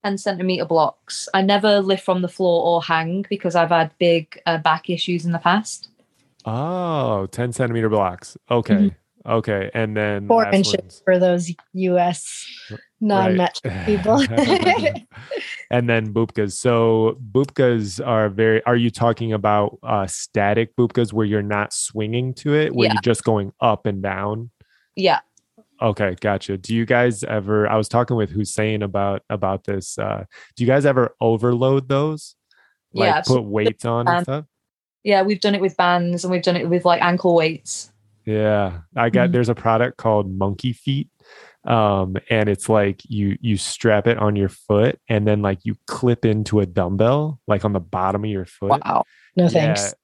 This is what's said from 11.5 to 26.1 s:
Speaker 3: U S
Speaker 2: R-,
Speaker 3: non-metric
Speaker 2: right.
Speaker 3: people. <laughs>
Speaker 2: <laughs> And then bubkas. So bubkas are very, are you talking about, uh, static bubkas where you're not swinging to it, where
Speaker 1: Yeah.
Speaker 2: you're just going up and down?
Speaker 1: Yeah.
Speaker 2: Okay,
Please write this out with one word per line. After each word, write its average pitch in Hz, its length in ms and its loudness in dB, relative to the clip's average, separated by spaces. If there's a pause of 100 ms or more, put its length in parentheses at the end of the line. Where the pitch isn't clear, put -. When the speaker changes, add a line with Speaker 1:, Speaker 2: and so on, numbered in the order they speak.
Speaker 3:
U 185 240 0
S - 480 -4 (240)
Speaker 2:
R-, 208 80 -14 (220)
Speaker 3:
non-metric 185 720 0
Speaker 2:
right. 95 140 -6
Speaker 3:
people. 214 420 2
<laughs> 320 760 0
Speaker 2:
<laughs> - 0 - (640)
And 123 180 0
then 110 240 0
bubkas. 107 400 -2
So 113 680 2 (140)
bubkas 123 720 0
are 110 220 2
very, 110 360 2
are 120 120 4
you 120 140 2
talking 117 420 0
about, 104 500 0
uh, 107 240 -2
static 107 680 -2
bubkas 117 380 0
where 110 100 0
you're 104 180 0
not 104 300 -4
swinging 117 640 -4
to 147 200 -4
it, 151 200 0
where 117 140 2
Speaker 1:
Yeah. 110 60 2
Speaker 2:
you're 107 80 -2
just 117 220 0
going 104 340 0
up 113 280 0
and 101 160 -4
down? 101 480 -6 (460)
Speaker 1:
Yeah. 185 240 2 (600)
Speaker 2:
Okay, 104 400 -2